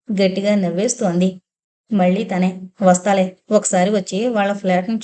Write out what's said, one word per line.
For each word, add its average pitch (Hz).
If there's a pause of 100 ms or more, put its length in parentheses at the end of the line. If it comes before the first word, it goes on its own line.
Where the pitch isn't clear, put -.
(120)
గట్టిగా 196
నవ్వేస్తూ 196
అంది. 180 (520)
మళ్ళీ 190
తనే, 185 (200)
"వస్తాలే, 185 (140)
ఒకసారి 202
వచ్చి 202
వాళ్ళ 202
ఫ్లాట్ని 190